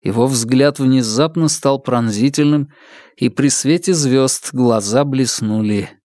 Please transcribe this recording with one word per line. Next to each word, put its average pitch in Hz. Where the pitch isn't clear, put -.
Его 113
взгляд 131
внезапно 131
стал 139
пронзительным, 139
и -
при 139
свете 170
звезд 135
глаза 117
блеснули 110